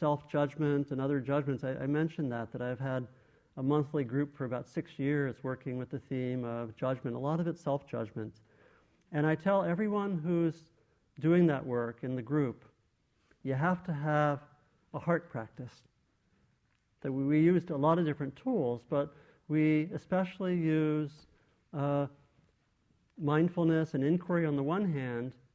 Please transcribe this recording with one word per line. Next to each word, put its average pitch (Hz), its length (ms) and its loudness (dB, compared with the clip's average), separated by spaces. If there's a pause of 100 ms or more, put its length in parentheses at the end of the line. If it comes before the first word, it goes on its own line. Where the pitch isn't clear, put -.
self-judgment 147 880 0
and 131 100 -2
other 139 200 0
judgments. 139 420 -2
I, 131 140 -4
I 135 100 -4
mentioned 151 460 0
that, 117 180 -6
that 123 100 -8
I've 123 200 -4
had 131 260 -2 (520)
a 135 40 -6
monthly 147 400 2
group 139 340 -2
for 135 80 -6
about 123 240 -6
six - 300 -8
years 139 460 0
working 131 340 -6
with 123 120 -8
the 139 100 -6
theme 127 420 -4
of 117 340 -6
judgment. 127 380 -4
A 120 60 -6
lot 151 180 0
of 170 80 -2
it's 165 140 -4
self-judgment. 117 760 -4 (760)
And 151 120 0
I 156 120 2
tell 190 260 2
everyone 202 560 -2
who's 170 460 0 (560)
doing 170 260 6
that 135 180 0
work 120 380 -2
in 131 120 -4
the 127 80 -4
group, 135 420 -2 (800)
you 135 120 -2
have 175 300 0
to 170 80 -4
have 147 480 2 (540)
a - 40 -6
heart - 320 -2
practice. 117 420 -10 (1300)
That 139 100 -4
we, 135 120 -2
we 151 160 4
used 175 300 6
a 151 60 -4
lot 160 220 4
of 180 60 2
different 143 320 -2
tools, 135 520 -2
but 147 260 -2 (340)
we 156 460 4
especially 185 640 -2
use, 156 560 2 (640)
uh, 143 300 0 (1120)
mindfulness 160 760 2
and 135 100 0
inquiry 175 420 2
on 143 100 0
the 139 60 0
one 180 280 0
hand 127 420 -4 (220)